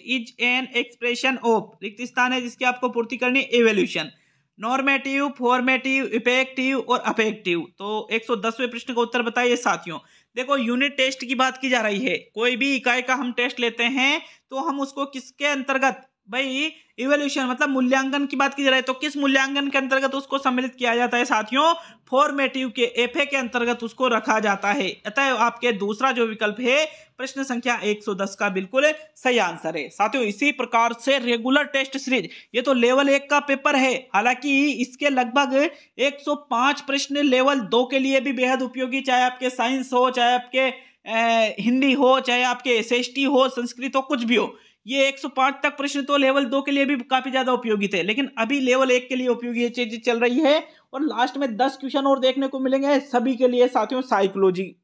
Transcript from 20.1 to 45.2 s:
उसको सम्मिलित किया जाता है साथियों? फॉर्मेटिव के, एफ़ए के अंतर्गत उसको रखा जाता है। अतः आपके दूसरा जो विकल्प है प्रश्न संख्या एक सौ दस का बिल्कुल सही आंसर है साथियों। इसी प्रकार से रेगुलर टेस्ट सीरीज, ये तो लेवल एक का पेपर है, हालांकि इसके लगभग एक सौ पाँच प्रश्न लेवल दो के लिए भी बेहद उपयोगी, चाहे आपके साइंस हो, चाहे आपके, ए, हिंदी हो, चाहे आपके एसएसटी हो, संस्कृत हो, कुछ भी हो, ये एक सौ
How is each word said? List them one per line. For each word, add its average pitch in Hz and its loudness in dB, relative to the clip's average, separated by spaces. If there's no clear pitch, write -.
उसको 269 -4
सम्मिलित 254 -2
किया 240 0
जाता 240 0
है 240 2
साथियों? 262 2
फॉर्मेटिव 269 2
के, 240 -6
एफ़ए 247 0
के 277 -2
अंतर्गत 240 -2
उसको 254 -2
रखा 220 2
जाता 202 0
है। 190 -4
अतः 208 -2
आपके 240 0
दूसरा 208 0
जो 233 0
विकल्प 214 -2
है 262 2
प्रश्न 262 -8
संख्या 240 -4
एक 208 -2
सौ 208 -4
दस 196 -6
का 202 -2
बिल्कुल 247 0
सही 247 0
आंसर 165 -2
है 139 -8
साथियों। 220 -2
इसी 226 0
प्रकार 233 0
से 269 0
रेगुलर 240 2
टेस्ट 269 -4
सीरीज, 247 -2
ये 247 0
तो 269 2
लेवल 254 4
एक 277 2
का 285 4
पेपर 285 0
है, 262 0
हालांकि 262 2
इसके 247 -2
लगभग 269 2
एक 277 0
सौ 294 -4
पाँच 269 0
प्रश्न 277 -4
लेवल 269 4
दो 233 2
के 269 0
लिए 269 2
भी 269 -2
बेहद 254 0
उपयोगी, 254 -4
चाहे 254 2
आपके 254 -2
साइंस 254 -2
हो, 247 4
चाहे 247 2
आपके, 247 0
ए, 226 2
हिंदी 254 2
हो, 262 4
चाहे 247 0
आपके 247 -2
एसएसटी 247 0
हो, 262 4
संस्कृत 240 -6
हो, 269 0
कुछ 269 -2
भी 233 0
हो, - 0
ये 269 2
एक 269 -6
सौ 311 -6